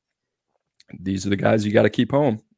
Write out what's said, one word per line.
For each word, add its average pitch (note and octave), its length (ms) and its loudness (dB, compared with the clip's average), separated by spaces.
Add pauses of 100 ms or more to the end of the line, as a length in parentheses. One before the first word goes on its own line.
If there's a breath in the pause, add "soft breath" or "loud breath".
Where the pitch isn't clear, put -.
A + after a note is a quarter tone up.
(1000)
these F#2+ 260 -4
are G2+ 40 -2
the G2+ 60 0
guys G#2 280 2
you G#2 80 -2
gotta G#2+ 180 4
keep - 200 0
home, C#3 320 0 (160)